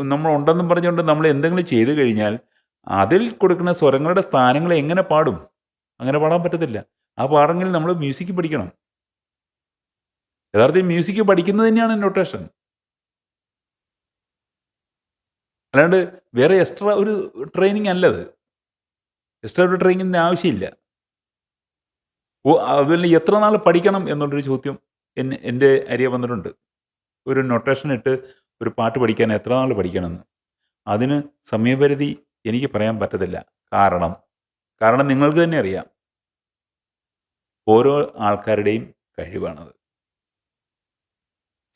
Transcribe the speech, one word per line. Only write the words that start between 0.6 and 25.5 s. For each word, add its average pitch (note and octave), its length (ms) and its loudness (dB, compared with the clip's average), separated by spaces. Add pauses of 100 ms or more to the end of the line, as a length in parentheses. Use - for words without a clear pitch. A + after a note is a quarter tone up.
പറഞ്ഞുകൊണ്ട് E3+ 340 0
നമ്മൾ D#3 240 2
എന്തെങ്കിലും E3 380 0
ചെയ്തു A#2+ 260 2
കഴിഞ്ഞാൽ A2 420 0 (540)
അതിൽ G2 440 2
കൊടുക്കുന്ന F3 420 0
സ്വരങ്ങളുടെ D#3+ 480 2
സ്ഥാനങ്ങൾ C#3+ 520 0
എങ്ങനെ D#3 300 0
പാടും? D3+ 340 0 (600)
അങ്ങനെ C3+ 200 -4
പാടാൻ D#3+ 220 0
പറ്റത്തില്ല. E3 360 -4 (400)
ആ B2 80 -4
പാടെങ്കിൽ D#3 460 2
നമ്മൾ E3+ 220 -2
മ്യൂസിക് E3 400 -6
പഠിക്കണം. D#3 360 -2 (1800)
യഥാർത്ഥത്തിൽ D3+ 340 4
മ്യൂസിക് F3 360 0
പഠിക്കുന്നത് G3 440 2
തന്നെയാണ് A3+ 300 2
നൊട്ടേഷൻ. F#3+ 440 -2 (3250)
അല്ലാണ്ട് E3+ 260 4 (360)
വേറെ D#3 200 4
എക്സ്ട്രാ G3+ 380 0
ഒരു G#3 200 0 (340)
ട്രെയിനിങ് G3+ 420 -2
അല്ലത്. F3+ 320 0 (1200)
എക്സ്ട്രാ C#3 220 0
ഒരു F3+ 120 0
ട്രെയിനിങ്ങിൻ്റെ F#3 420 0
ആവശ്യമില്ല. E3+ 460 0 (1800)
ഓ, C#3 60 4 (160)
അതുപോലെ D3+ 480 2
എത്ര E3 240 2
നാൾ G#3+ 180 2
പഠിക്കണം F3+ 520 2
എന്നുള്ളൊരു C#3+ 340 -4
ചോദ്യം C3+ 320 -4 (420)
എന്നെ, C3 260 -6
എൻ്റെ B2+ 260 2 (200)